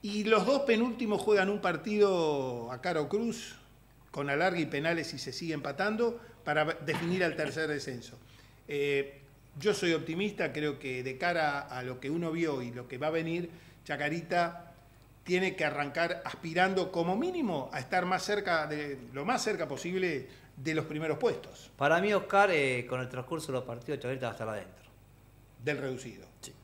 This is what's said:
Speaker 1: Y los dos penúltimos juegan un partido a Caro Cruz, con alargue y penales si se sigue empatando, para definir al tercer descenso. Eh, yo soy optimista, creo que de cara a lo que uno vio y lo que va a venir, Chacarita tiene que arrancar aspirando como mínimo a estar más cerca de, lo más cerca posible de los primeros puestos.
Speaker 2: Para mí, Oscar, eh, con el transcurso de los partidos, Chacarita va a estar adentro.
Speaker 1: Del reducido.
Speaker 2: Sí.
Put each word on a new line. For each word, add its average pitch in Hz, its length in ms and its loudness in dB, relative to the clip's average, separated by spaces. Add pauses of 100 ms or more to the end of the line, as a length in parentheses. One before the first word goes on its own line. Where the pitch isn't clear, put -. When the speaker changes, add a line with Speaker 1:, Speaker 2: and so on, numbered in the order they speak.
Speaker 1:
Y 208 200 -2
los 208 220 6
dos 269 160 4
penúltimos 220 600 2
juegan 196 280 6
un 202 100 0
partido 156 1120 2
a 123 100 -8
Caro 160 280 0
Cruz, 220 480 -2 (520)
con 143 200 -4
alargue 170 320 2
y 151 40 2
penales 156 420 0
si 131 120 -10
se 131 140 -8
sigue 165 200 -4
empatando, 214 680 -2 (260)
para 151 200 2
definir 170 580 0
al 160 120 2
tercer 151 340 -2
descenso. 131 480 -6 (500)
Eh, 143 520 0 (400)
yo 190 140 2
soy 170 200 2
optimista, 165 600 -2
creo 147 260 -2
que 127 240 -6
de 127 140 -6
cara 156 440 0
a 127 220 -8
lo 127 160 -6
que 135 100 -6
uno 165 220 -2
vio 156 300 0
y 120 100 -6
lo 120 160 -10
que 127 100 -10
va 147 100 -2
a 160 40 0
venir, 165 380 -2 (340)
Chacarita 160 920 -2 (500)
tiene 180 320 2
que 160 100 0
arrancar 147 600 0
aspirando 180 680 2
como 170 240 2
mínimo 254 580 0
a 147 60 -4
estar 180 260 0
más 180 180 2
cerca 196 420 2
de, 147 320 -4 (160)
lo 139 120 -4
más 240 180 2
cerca 190 240 0
posible 165 600 -2 (300)
de 147 180 -2
los 156 100 0
primeros 156 320 -2
puestos. - 600 -2
Speaker 2:
Para 156 240 6
mí, 208 120 2
Oscar, 196 380 6
eh, 131 380 4
con 127 120 -2
el 123 60 -6
transcurso 127 440 -6
de 127 80 0
los 123 40 -6
partidos, 127 360 -6
Chacarita 127 280 -4
va 110 40 -2
a - 20 -8
estar 110 160 -6
adentro. 101 360 -10 (760)
Speaker 1:
Del 143 140 0
reducido. 127 480 -6 (160)
Speaker 2:
Sí. - 100 -16 (120)